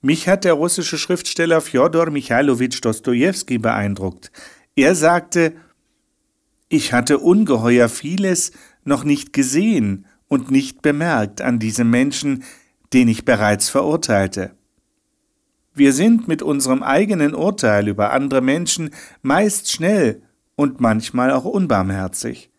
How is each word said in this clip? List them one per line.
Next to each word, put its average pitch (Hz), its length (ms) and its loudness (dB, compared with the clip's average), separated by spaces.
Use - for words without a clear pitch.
Mich 156 260 0
hat 190 160 2
der 175 80 4
russische 165 460 -2
Schriftsteller 165 640 0
Fjodor 165 480 0
Michailowitsch 127 720 0
Dostojewski 123 720 -2
beeindruckt. 101 760 -4
Er 147 180 4
sagte: 165 600 0
"Ich - 240 -2
hatte 127 280 2
ungeheuer 123 680 4
vieles 180 640 -4
noch 139 180 -2
nicht 143 300 -2
gesehen 135 720 0
und 135 220 -2
nicht 135 320 0
bemerkt 143 580 -2
an 120 180 -2
diesem 110 300 0
Menschen, 135 540 0
den 123 160 6
ich 113 160 -2
bereits 104 460 2
verurteilte." 101 800 -2
Wir 139 220 4
sind 220 340 2
mit 160 140 -2
unserem 135 400 -2
eigenen 160 520 0
Urteil 120 540 0
über 104 240 -2
andere 135 300 0
Menschen 156 480 -2
meist 185 500 0
schnell 160 480 0
und 139 260 -2
manchmal 123 500 0
auch 131 160 -2
unbarmherzig. 101 1120 -4